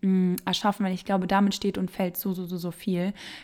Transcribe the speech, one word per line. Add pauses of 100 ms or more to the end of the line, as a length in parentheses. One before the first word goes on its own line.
mm, (100)
erschaffen,
weil
ich
glaube,
damit
steht
und
fällt
so,
so,
so,
so
viel, (320)